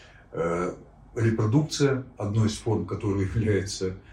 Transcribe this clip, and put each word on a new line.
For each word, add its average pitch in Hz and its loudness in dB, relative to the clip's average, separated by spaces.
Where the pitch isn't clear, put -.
Э, 85 -2
репродукция – 117 2
одной 110 2
из - -4
форм, - -2
которой 98 -2
является, 95 0